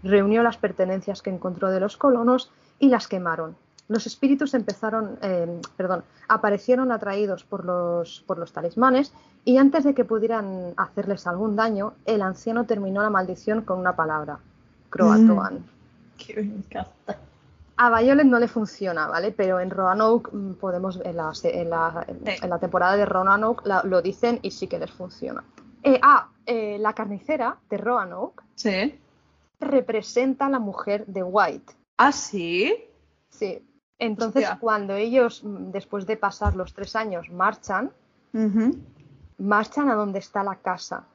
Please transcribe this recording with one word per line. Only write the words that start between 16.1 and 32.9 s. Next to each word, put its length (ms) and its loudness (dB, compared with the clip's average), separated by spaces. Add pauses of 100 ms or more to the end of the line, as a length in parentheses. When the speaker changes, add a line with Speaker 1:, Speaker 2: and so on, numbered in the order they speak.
Speaker 2:
que 180 -16
me 60 -6 (140)
encanta. 640 -12 (560)
Speaker 1:
A 240 4
Violet 260 6
no 140 8
le 80 4
funciona, 600 -4
¿vale? 240 -2
Pero 280 0
en 100 -4
Roanoke, 640 2
mm, 240 -8
podemos, 480 -6
en 140 -6
la 160 -6
se-, 280 -2
en 80 -4
la, 380 -2
en, 180 -12
Speaker 2:
Sí. 180 -4
Speaker 1:
en 60 -4
la 100 -2
temporada 360 2
de 100 4
Roanoke 600 2
la, 180 2
lo 180 2
dicen 420 -2
y 80 -6
sí 160 -10
que 120 -6
les 120 -8
funciona. 520 -12 (380)
Eh, 200 6
ah, 280 6 (160)
eh, 340 -4
la 140 0
carnicera 640 -4 (120)
de 80 -4
Roanoke 680 -4 (120)
Speaker 2:
Sí. 420 -2 (600)
Speaker 1:
representa 840 0
a 40 0
la 100 0
mujer 480 -4
de 160 -6
White. 500 0 (240)
Speaker 2:
¿Ah, 160 6
sí? 600 -2 (560)